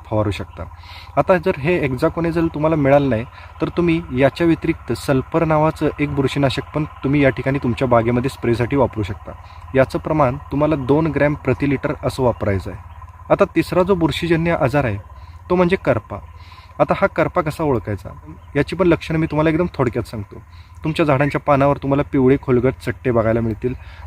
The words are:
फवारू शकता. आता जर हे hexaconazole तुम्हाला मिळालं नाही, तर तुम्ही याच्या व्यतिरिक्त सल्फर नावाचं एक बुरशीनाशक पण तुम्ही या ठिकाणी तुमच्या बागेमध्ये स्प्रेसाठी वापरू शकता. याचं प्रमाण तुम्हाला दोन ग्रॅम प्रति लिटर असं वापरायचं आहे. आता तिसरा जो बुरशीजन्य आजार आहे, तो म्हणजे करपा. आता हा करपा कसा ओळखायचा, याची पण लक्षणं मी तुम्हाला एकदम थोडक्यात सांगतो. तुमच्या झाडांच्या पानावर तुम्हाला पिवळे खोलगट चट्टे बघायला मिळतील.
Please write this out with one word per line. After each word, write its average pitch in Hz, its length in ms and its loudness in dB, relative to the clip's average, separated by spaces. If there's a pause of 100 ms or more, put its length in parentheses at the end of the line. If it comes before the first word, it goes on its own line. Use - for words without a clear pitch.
फवारू 107 240 0
शकता. 87 340 -8 (520)
आता 180 220 4
जर 185 200 0
हे 151 300 0
hexaconazole 160 640 -2
तुम्हाला 156 220 0
मिळालं 139 340 4
नाही, 113 140 0 (380)
तर 165 60 0
तुम्ही 170 340 0 (160)
याच्या 139 280 2
व्यतिरिक्त 160 460 0
सल्फर 139 520 0
नावाचं 156 440 2 (120)
एक 143 140 -2
बुरशीनाशक 139 480 0 (120)
पण 151 100 -2
तुम्ही 143 380 0
या 135 80 6
ठिकाणी 135 280 -2
तुमच्या 127 300 -2
बागेमध्ये 123 420 2
स्प्रेसाठी 117 460 0
वापरू 110 260 0
शकता. 90 300 -8 (420)
याचं 131 240 2
प्रमाण 147 380 0
तुम्हाला 151 400 -2
दोन 139 300 2
ग्रॅम 147 280 0
प्रति 139 360 -2
लिटर 143 220 -2 (120)
असं 131 180 -4
वापरायचं 104 480 0
आहे. - 100 -12 (500)
आता 175 140 4
तिसरा 165 380 2
जो 190 120 2
बुरशीजन्य 165 680 0
आजार 135 240 2
आहे, 104 140 -2 (520)
तो 180 40 2
म्हणजे 180 220 4
करपा. 110 400 -2 (600)
आता 151 180 2
हा 196 100 2
करपा - 360 0
कसा 156 220 -4
ओळखायचा, 110 440 -2 (480)
याची 147 200 0
पण 185 100 2
लक्षणं 160 320 2
मी 160 80 2
तुम्हाला 156 240 0
एकदम 165 240 0
थोडक्यात 120 340 -2
सांगतो. - 340 -12 (420)
तुमच्या 156 220 0
झाडांच्या 143 340 2
पानावर 143 360 2
तुम्हाला 139 260 0
पिवळे 135 400 4
खोलगट 127 300 2 (140)
चट्टे 131 240 -2
बघायला 113 300 2
मिळतील. 117 340 -4 (320)